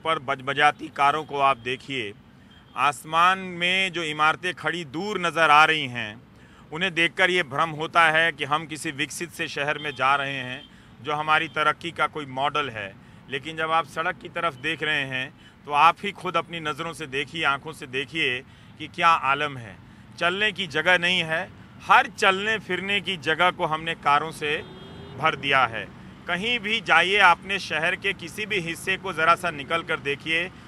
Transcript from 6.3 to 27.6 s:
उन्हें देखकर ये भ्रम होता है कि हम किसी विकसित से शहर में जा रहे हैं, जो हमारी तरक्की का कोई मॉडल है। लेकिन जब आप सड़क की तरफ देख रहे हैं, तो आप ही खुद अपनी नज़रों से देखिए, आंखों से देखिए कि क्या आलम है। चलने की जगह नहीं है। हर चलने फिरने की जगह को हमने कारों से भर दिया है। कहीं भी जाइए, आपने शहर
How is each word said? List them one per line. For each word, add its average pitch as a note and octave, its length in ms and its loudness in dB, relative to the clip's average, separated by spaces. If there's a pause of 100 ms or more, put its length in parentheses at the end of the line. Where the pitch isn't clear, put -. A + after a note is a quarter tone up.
उन्हें E3+ 220 -4
देखकर E3+ 360 2
ये F3+ 120 2
भ्रम D3 280 -2
होता D#3+ 400 4
है D#3+ 220 2
कि C#3+ 120 -8
हम D3+ 220 -2
किसी D#3 240 -8
विकसित D3 400 -8
से D#3+ 180 -8
शहर D3 300 -4
में D3 180 -8
जा C3+ 200 2
रहे C#3 200 -4
हैं, C3 340 -10 (320)
जो D3 120 -4
हमारी D#3 340 2
तरक्की D3+ 420 0
का D#3 160 0
कोई D3 200 -8
मॉडल C#3 440 -2
है। G2+ 240 -10 (340)
लेकिन C#3 280 -8
जब D#3+ 140 -4
आप D#3+ 160 2
सड़क E3 300 -6
की G3+ 120 -16
तरफ E3+ 260 -4
देख D#3 280 -6
रहे D3+ 220 -2
हैं, C3+ 300 -6 (300)
तो C#3+ 80 -10
आप D#3 300 6
ही G3 100 -4
खुद E3+ 240 -6
अपनी E3 240 -4
नज़रों D#3 320 -6
से D#3 140 -12
देखिए, C#3+ 380 -6
आंखों C#3+ 280 -2
से D3+ 140 -16
देखिए C3 540 -4 (380)
कि D3+ 100 -14
क्या E3+ 200 2
आलम C#3+ 480 0
है। G#2 200 -16 (420)
चलने F#3+ 340 0
की F3 140 -6
जगह D#3+ 320 4
नहीं F3 260 0
है। D#3+ 260 -4 (320)
हर B3 240 6
चलने G#3 520 0
फिरने F#3+ 420 -4
की F#3 160 -4
जगह D#3+ 340 2
को F3 160 -2
हमने D#3+ 280 -4
कारों D3 360 2
से D3+ 500 -6 (300)
भर D#3 260 0
दिया C3+ 300 2
है। G#2+ 220 -6 (400)
कहीं G#3+ 300 -2
भी G#3+ 220 -4
जाइए, F3 380 4
आपने F#3+ 400 4
शहर E3+ 380 -2